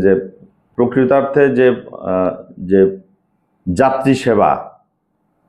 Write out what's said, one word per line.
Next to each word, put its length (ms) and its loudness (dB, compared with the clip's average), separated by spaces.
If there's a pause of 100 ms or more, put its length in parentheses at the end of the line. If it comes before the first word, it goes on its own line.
যে 100 4 (640)
প্রকৃতার্থে 680 0 (100)
যে, 140 4
আহ, 640 -4 (260)
যে 220 2 (840)
যাত্রী 480 0
সেবা 360 0 (1000)